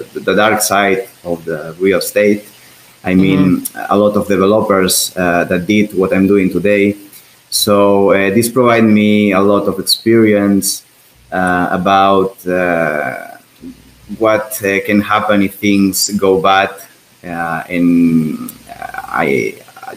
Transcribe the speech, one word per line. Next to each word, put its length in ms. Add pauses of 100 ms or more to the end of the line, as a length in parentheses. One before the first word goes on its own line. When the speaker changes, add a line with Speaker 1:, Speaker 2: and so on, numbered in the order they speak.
(120)
Speaker 1:
the, 80
the 140
dark 280
side 460 (160)
of 200
the 360
real 180
estate. 460 (580)
I 120
mean, 480
Speaker 2:
Mm-hmm. 300
Speaker 1:
a 40
lot 200
of 120
developers, 880
uh, 280
that 220
did 280
what 180
I'm 160
doing 220
today. 460 (520)
So, 640
uh, 180
this 180
provided 380
me 460
a 80
lot 260
of 140
experience, 1040 (460)
uh, 400
about, 760
uh, 920 (800)
what, 460
uh, 220
can 140
happen 420
if 140
things 540
go 300
bad. 300 (540)
Uh, 440
and, 840 (200)
uh, 320 (220)
I, 360 (360)